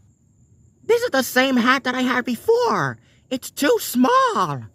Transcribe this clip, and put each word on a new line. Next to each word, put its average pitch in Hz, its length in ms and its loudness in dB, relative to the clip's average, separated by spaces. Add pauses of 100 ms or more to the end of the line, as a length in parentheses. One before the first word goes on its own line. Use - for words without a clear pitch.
(840)
This 466 180 2
is 480 80 -2
the 269 120 0
same 254 340 0
hat 254 280 2
that 254 100 -4
I 254 80 -4
had 247 220 -2
before. 240 720 0 (320)
It's 254 200 -8
too 302 300 0
small. 254 840 0 (120)